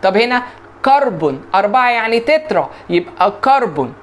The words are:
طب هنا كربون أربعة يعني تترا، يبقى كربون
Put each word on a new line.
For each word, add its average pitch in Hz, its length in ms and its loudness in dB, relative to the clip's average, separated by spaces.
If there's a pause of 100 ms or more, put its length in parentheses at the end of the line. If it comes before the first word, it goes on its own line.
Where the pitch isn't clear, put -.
طب 190 140 2
هنا 247 260 0 (420)
كربون 196 600 0 (100)
أربعة 208 360 2
يعني 233 300 0
تترا، 254 500 0 (200)
يبقى 175 420 0 (120)
كربون 190 580 0